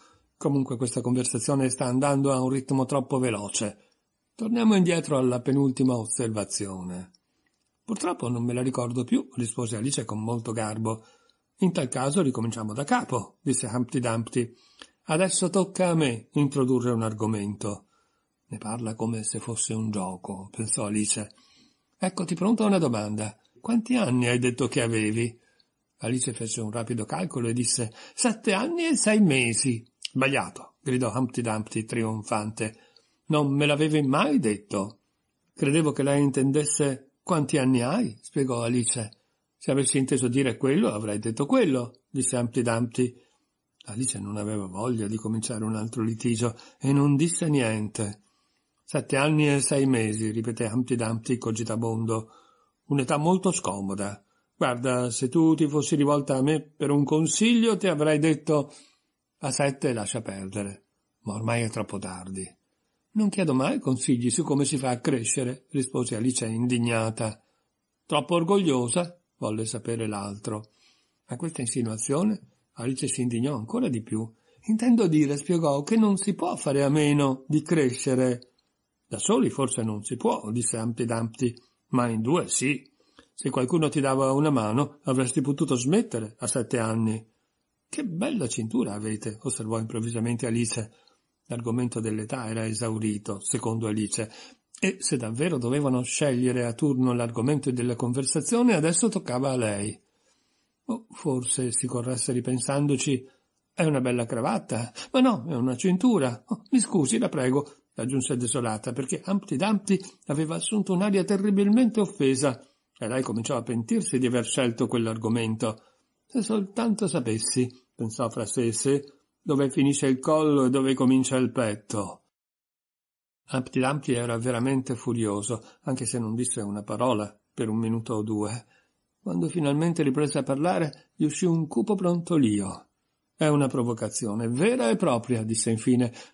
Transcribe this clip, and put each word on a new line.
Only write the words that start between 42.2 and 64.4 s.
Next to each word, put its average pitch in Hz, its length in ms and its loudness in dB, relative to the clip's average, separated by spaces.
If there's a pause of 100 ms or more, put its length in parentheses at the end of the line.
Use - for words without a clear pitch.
Humpty 120 240 0
Dumpty. 120 540 0 (680)
Alice 107 340 -4
non 101 180 -8
aveva 104 300 -4
voglia 110 400 -4
di 110 100 -4
cominciare 110 480 -4
un 110 100 -2
altro 113 280 -4
litigio 113 520 -2 (240)
e 135 140 0
non 143 220 4
disse 165 340 0
niente. 110 720 -2 (640)
"Sette 139 320 -2
anni 151 360 4
e 143 60 2
sei 139 260 2
mesi", 110 460 0
ripeté 117 340 -4
Humpty 120 300 -2
Dumpty 117 420 -2
cogitabondo. 113 920 -4 (560)
"Un'età 143 320 0
molto 180 340 2
scomoda. 98 720 -4 (320)
Guarda, 123 560 0
se 131 160 -2
tu 160 260 6
ti 151 140 4
fossi 147 300 0
rivolta 143 400 2
a 131 40 2
me 147 200 2
per - 280 -4
un 143 140 4
consiglio, 214 720 4
ti 196 120 0
avrei 151 320 4
detto: 151 540 2 (640)
'A 143 120 -4
sette 139 400 0
lascia 113 300 -4
perdere, 98 640 -8 (380)
ma 107 100 -6
ormai 117 300 -2
è 110 60 -2
troppo 101 300 -6
tardi.'" 92 560 -12 (640)
"Non 214 120 2
chiedo 170 240 2
mai 160 260 2
consigli 123 500 0
su 175 140 0